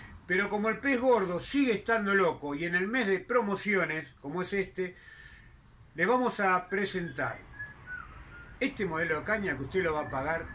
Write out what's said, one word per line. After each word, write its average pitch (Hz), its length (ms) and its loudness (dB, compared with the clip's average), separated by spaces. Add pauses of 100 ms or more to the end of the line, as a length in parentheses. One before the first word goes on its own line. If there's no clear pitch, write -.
(280)
Pero 190 220 0
como 208 180 0
el 220 120 0
pez 269 200 2
gordo 208 400 4
sigue 269 320 2
estando 208 420 2
loco 147 400 2
y 147 120 -4
en 170 100 -2
el 185 120 2
mes 233 200 0
de 190 140 2
promociones, 190 880 0 (100)
como 147 220 -4
es 180 100 -4
este, 185 460 -4 (1000)
le 165 100 4
vamos 240 360 2
a 185 260 4
presentar 170 720 -2 (1200)
este 254 260 -2
modelo 160 340 0
de 147 60 -8
caña 202 300 0
que 131 80 -6
usted 180 200 0
lo 160 100 2
va 151 80 0
a - 80 -6
pagar 156 460 -2